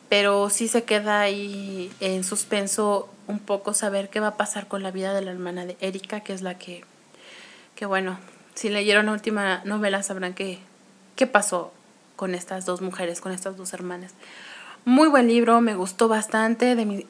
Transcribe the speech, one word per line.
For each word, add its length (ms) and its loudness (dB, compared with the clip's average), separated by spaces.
pero 400 4
sí 180 0
se 180 2
queda 360 2
ahí 800 -4
en 240 -2
suspenso 840 -2
un 120 -4
poco 360 -4
saber 340 -2
qué 100 -6
va 100 0
a 80 -4
pasar 300 -4
con 160 -6
la 80 -6
vida 220 -4
de 80 0
la 100 -6
hermana 360 -8
de 140 -12
Erika, 400 -8
que 120 -10
es 80 -10
la 160 -8
que, 260 -18
que 100 -10
bueno, 340 -2
si 160 -4
leyeron 360 4
la 60 0
última 540 -2
novela 360 -2
sabrán 300 -6
qué, 260 -8
qué 100 4
pasó 440 0
con 180 -4
estas 300 -8
dos 160 -2
mujeres, 400 -4
con 120 -6
estas 260 -8
dos 160 -10
hermanas. 380 -10
Muy 220 8
buen 200 8
libro, 320 6
me 140 4
gustó 340 2
bastante, 680 2
de 100 0
mi, 240 -4